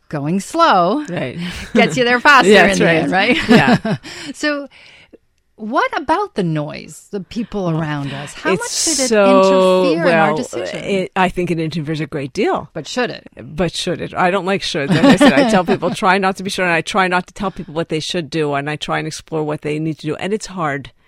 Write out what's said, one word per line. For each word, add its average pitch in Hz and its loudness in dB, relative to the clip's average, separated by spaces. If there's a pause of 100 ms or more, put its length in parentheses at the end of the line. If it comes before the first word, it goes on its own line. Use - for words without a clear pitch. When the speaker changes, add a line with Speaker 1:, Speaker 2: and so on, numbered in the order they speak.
(100)
Speaker 1:
Going 156 -2
slow 226 2
Speaker 2:
Right. 165 -8 (180)
Speaker 1:
<laughs> - -12
gets 185 4
you 247 2
there 240 2
faster 233 8
Speaker 2:
<laughs> - 8
That's 190 8
Speaker 1:
in 180 0
the - 4
Speaker 2:
right. 165 4
Speaker 1:
end, - -2
right? 208 2
Speaker 2:
Yeah. 214 4 (200)
Speaker 1:
<laughs> - -12
So 285 -4 (880)
what 330 -2
about 359 -2
the 202 -2
noise, 151 -6
the 202 -8
people 202 -6
Speaker 2:
Oh, 160 0
Speaker 1:
around 147 -4
us? 143 -10
How - -4
Speaker 2:
it's 427 0
Speaker 1:
much 330 -4
should 262 0
it 247 0
Speaker 2:
so, 190 4
Speaker 1:
interfere 170 0
in 165 4
our 160 4
Speaker 2:
well, 156 0
Speaker 1:
decision? - -6
Speaker 2:
it, 190 -4
I 185 2
think 175 -4
it 165 -2
interferes 156 -4
a 151 -6
great 143 -8
deal. 226 -2
Speaker 1:
But 147 -12
should 240 -4
it? - -16 (120)
Speaker 2:
But 156 -4
should - -6
it? 170 -10
I 180 2
don't 185 -2
like 196 -2
shoulds. 147 -4
As 185 4
I 269 8
said, 269 -2
I 262 2
tell 185 2
people, 180 -2
Speaker 1:
<laughs> 190 -6
Speaker 2:
"Try 190 2
not 190 -2
to 190 -10
be 190 -8
sure," 190 -4
and 170 0
I 160 0
try 185 0
not 180 -2
to - -20
tell 196 -6
people 156 -14
what 160 -6
they 156 -4
should 165 -6
do, 147 -2
and 139 -4
I 151 -6
try 156 -6
and 151 -6
explore 156 -6
what 151 -4
they 151 -4
need 160 -4
to 156 -12
do. 156 -4
And 190 -6
it's 214 -4
hard. 151 -6 (180)